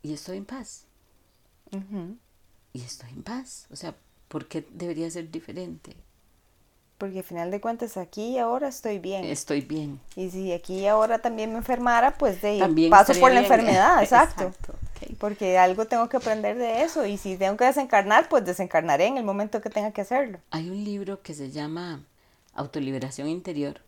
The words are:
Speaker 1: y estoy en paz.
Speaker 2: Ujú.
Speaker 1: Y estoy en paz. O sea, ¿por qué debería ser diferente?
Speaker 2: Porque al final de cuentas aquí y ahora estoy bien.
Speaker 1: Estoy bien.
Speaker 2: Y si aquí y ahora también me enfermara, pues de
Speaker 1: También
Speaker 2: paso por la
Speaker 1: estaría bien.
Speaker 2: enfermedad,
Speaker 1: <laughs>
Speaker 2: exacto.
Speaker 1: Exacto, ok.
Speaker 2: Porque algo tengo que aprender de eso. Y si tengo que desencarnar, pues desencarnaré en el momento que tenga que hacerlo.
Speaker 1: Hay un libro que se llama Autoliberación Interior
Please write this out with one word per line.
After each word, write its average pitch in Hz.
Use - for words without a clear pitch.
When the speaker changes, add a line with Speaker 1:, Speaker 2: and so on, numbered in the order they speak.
Speaker 1:
y 147
estoy 185
en 202
paz. -
Speaker 2:
Ujú. 196
Speaker 1:
Y 123
estoy 123
en 131
paz. 247
O 143
sea, 170
¿por 151
qué 160
debería 165
ser 165
diferente? 165
Speaker 2:
Porque 190
al 185
final 170
de 202
cuentas 233
aquí 190
y 262
ahora 247
estoy 220
bien. 190
Speaker 1:
Estoy 143
bien. 147
Speaker 2:
Y 185
si 185
aquí 185
y 196
ahora 220
también 226
me 226
enfermara, 240
pues 196
de 208
Speaker 1:
También 165
Speaker 2:
paso 208
por 262
la 247
Speaker 1:
estaría 247
bien. 202
Speaker 2:
enfermedad, 202
Speaker 1:
<laughs> -
Speaker 2:
exacto. 240
Speaker 1:
Exacto, -
ok. -
Speaker 2:
Porque 208
algo 185
tengo 233
que 262
aprender 214
de 233
eso. 320
Y 208
si 190
tengo 190
que 247
desencarnar, 254
pues 254
desencarnaré 165
en 262
el 240
momento 208
que 208
tenga 208
que 208
hacerlo. 240
Speaker 1:
Hay 160
un 196
libro 196
que 170
se 139
llama 151
Autoliberación 135
Interior 156